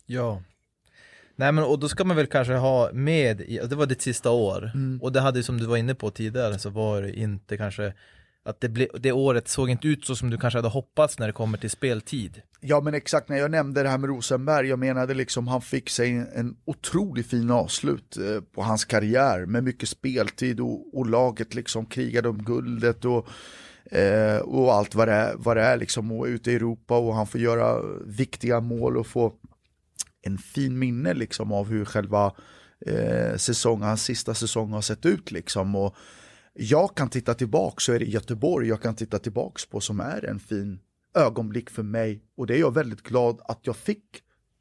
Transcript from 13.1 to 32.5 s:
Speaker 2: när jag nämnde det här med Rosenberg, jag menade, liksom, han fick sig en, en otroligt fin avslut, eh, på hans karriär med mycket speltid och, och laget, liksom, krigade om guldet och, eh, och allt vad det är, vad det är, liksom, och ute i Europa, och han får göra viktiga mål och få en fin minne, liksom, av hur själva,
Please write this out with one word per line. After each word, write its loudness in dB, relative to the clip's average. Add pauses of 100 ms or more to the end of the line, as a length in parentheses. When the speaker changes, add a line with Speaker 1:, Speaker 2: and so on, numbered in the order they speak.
Speaker 2:
när -2
jag 2
nämnde 2
det 2
här 2
med -2
Rosenberg, 0
jag 0
menade, 0
liksom, -2
han 0
fick -4
sig 2
en, -2
en -4
otroligt -2
fin 2
avslut, 0
eh, -4
på -10
hans 0
karriär 2
med 0
mycket -2
speltid -2
och, -4
och 0
laget, 2
liksom, -6
krigade 0
om -4
guldet 0
och, 2 (680)
eh, 4
och 4
allt 2
vad 6
det 4
är, 2
vad 2
det 6
är, 4
liksom, -4
och -4
ute -2
i 4
Europa, 0
och 2
han 0
får -4
göra 2 (240)
viktiga 0
mål 0
och -2
få 2 (880)
en -4
fin -2
minne, 0
liksom, -4
av -2
hur 0
själva, 2 (520)